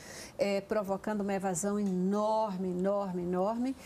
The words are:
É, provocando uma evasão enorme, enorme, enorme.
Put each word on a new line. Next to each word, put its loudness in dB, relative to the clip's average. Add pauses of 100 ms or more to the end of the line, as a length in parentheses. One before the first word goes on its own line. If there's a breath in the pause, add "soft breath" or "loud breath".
(380 loud breath)
É, 2
provocando -2
uma 0
evasão 0
enorme, 2
enorme, 0
enorme. 0 (100)